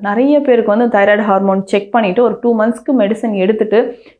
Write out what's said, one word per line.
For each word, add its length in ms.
நிறைய 400
பேருக்கு 360
வந்து 220
தைராய்டு 220
ஹார்மோன் 420
செக் 280
பண்ணிட்டு 320
ஒரு 180
டூ 180
மந்த்ஸ்க்கு 380
மெடிசன் 360
எடுத்துட்டு 640